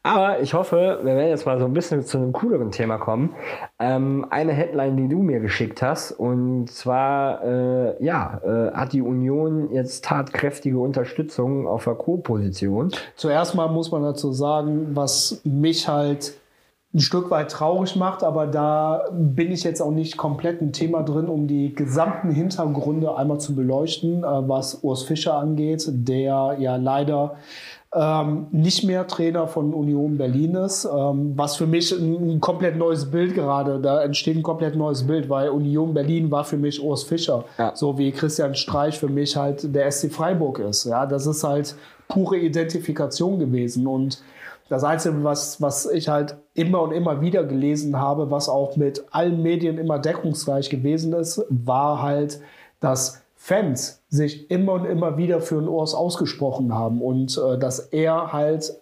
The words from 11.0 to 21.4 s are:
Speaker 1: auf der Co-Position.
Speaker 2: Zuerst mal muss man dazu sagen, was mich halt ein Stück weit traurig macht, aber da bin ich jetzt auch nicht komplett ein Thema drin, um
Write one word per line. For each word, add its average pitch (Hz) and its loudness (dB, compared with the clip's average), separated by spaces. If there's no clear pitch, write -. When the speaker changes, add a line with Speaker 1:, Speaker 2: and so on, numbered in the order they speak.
Speaker 1:
auf 107 -2
der 120 0
Co-Position. 107 0
Speaker 2:
Zuerst 160 0
mal 170 2
muss 160 0
man 160 0
dazu 147 -2
sagen, 151 0
was 143 0
mich 151 2
halt 147 0
ein 165 6
Stück 180 2
weit 151 2
traurig 185 0
macht, 190 0
aber 156 2
da 151 2
bin 170 2
ich 175 -4
jetzt 165 -2
auch 151 0
nicht 160 -2
komplett 170 -2
ein 147 0
Thema 165 0
drin, 151 0
um 151 0